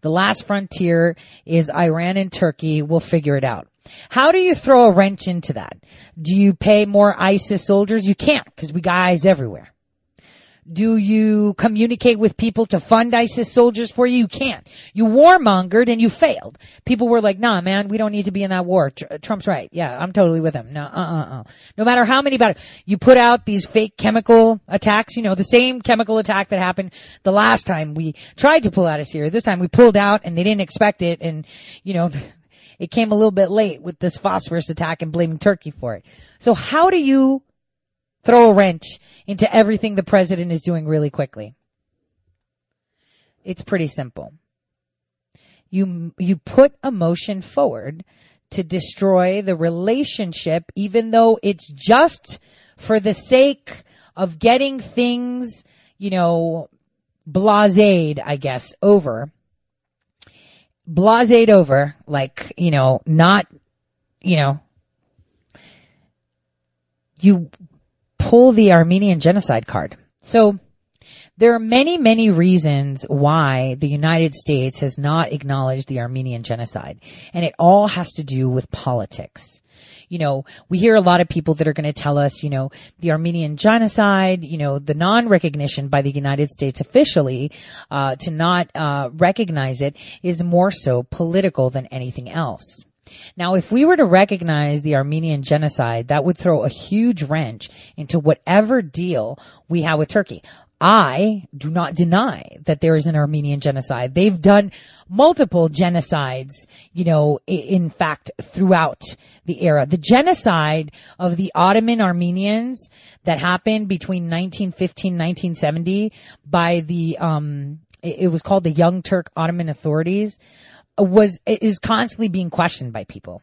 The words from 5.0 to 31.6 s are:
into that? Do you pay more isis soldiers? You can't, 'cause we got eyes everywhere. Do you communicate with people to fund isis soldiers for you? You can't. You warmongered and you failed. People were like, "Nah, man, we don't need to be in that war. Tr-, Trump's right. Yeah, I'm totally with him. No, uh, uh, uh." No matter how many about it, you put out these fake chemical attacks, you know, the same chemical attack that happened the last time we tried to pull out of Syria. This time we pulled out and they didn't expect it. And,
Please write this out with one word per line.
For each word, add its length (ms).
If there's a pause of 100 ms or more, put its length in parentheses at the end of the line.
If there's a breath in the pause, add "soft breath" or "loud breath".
into 260
that? 240 (420 soft breath)
Do 140
you 180
pay 320
more 320
isis 480
soldiers? 420
You 80
can't, 420
'cause 160
we 80
got 160
eyes 280
everywhere. 440 (1040 soft breath)
Do 240
you 580
communicate 680
with 160
people 300
to 120
fund 380
isis 340
soldiers 400
for 160
you? 120
You 100
can't. 360 (300 loud breath)
You 120
warmongered 840
and 120
you 80
failed. 480 (280 soft breath)
People 240
were 120
like, 200
"Nah, 200
man, 280
we 100
don't 140
need 140
to 40
be 140
in 60
that 140
war. 260
Tr-, 300
Trump's 280
right. 240
Yeah, 260
I'm 140
totally 280
with 140
him. 180
No, 120
uh, 20
uh, 540
uh." 20 (340 soft breath)
No 80
matter 200
how 180
many 140
about 160
it, 60 (280 loud breath)
you 100
put 200
out 280
these 220
fake 300
chemical 720
attacks, 480
you 80
know, 100
the 80
same 400
chemical 360
attack 320
that 100
happened 320 (320 loud breath)
the 80
last 340
time 280
we 200 (220 loud breath)
tried 260
to 80
pull 160
out 140
of 80
Syria. 220
This 120
time 160
we 80
pulled 300
out 260
and 160
they 60
didn't 160
expect 420
it. 200
And, 220 (380 loud breath)